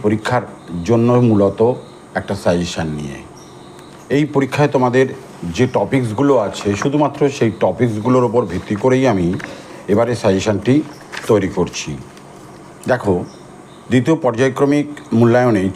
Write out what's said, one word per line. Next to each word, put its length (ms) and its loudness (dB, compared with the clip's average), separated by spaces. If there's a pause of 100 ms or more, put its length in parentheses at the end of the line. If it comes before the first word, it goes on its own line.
পরীক্ষার 400 0 (460)
জন্য 200 4 (200)
মূলত 300 4 (600)
একটা 140 -6 (100)
সাজেশান 440 -2 (100)
নিয়ে। 200 -10 (1000)
এই 60 2 (120)
পরীক্ষায় 400 0
তোমাদের 300 4 (520)
যে 80 4 (120)
টপিকসগুলো 560 0 (140)
আছে, 200 -6 (140)
শুধুমাত্র 380 0 (180)
সেই 140 0 (120)
টপিকসগুলোর 680 0
ওপর 120 0 (100)
ভিত্তি 320 -6
করেই 300 2
আমি 140 0 (640)
এবারে 220 2 (100)
সাজেশানটি 500 2 (560)
তৈরি 280 2
করছি। 320 -4 (1000)
দেখো, 240 0 (760)
দ্বিতীয় 340 2
পর্যায়ক্রমিক 640 2 (320)
মূল্যায়নে 440 4 (120)